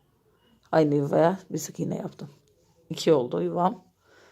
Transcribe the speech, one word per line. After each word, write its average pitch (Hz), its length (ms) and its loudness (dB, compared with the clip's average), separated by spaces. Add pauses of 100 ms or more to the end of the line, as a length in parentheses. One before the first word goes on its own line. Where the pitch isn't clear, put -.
(720)
aynı 156 240 4
yuvaya 156 440 2 (100)
bir - 80 -6
sık - 220 -10
iğne - 180 -6
yaptım. - 320 -12 (600)
İki 165 240 0
oldu 147 280 0
yuvam. 175 420 -2 (480)